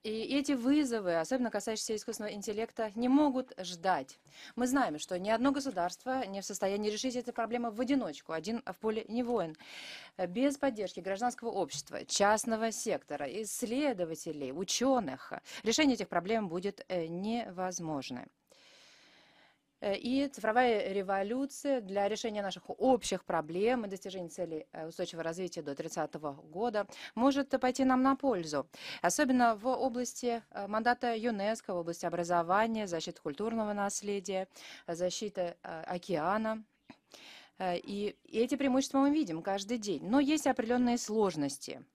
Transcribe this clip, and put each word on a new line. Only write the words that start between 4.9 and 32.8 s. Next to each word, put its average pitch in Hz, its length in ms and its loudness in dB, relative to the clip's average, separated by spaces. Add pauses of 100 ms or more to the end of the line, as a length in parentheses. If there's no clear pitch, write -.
что - 180 -4
ни 190 120 -2
одно 233 220 4
государство 262 760 -2
не 196 160 -6
в - 40 -10
состоянии 208 460 0
решить 233 240 -2
эти 240 160 -4
проблемы 233 400 -2
в 208 80 -8
одиночку, 233 540 0
один 175 320 -2
в 185 120 -8
поле 220 300 -2
не 233 160 -2
воин. 202 320 0 (600)
Без 233 400 2
поддержки 214 420 -2
гражданского 208 500 -2
общества, - 560 -4
частного 220 680 4
сектора, 151 540 -2 (160)
исследователей, 180 1080 -2
ученых 190 840 0 (300)
решение 254 320 4
этих 196 140 -6
проблем 190 400 0
будет, 180 400 -4
э, 170 180 -2
невозможно. 175 1200 -4 (1600)
Э, 196 120 -2
и 269 320 -2
цифровая 220 680 2
революция 208 880 -2
для 196 260 0
решения 208 360 -2
наших 185 260 -8
общих 226 560 2
проблем 185 580 2
и 208 60 -6
достижения 185 400 -8
целей, 165 420 -6
э, 160 160 -8
устойчивого 165 360 -4
развития 170 400 -4
до 143 100 -6
тридцатого 156 600 -4
года 202 520 -2 (300)
может 269 340 4 (100)
пойти 254 240 2
нам 262 200 6
на 269 120 6
пользу. 165 520 0 (340)
Особенно 247 540 4
в 202 100 -14
области, 240 880 -2
э, 202 160 -8
мандата 233 480 2
юнеско, 220 580 -2
в 180 40 0
области 170 280 -4
образования, 175 800 2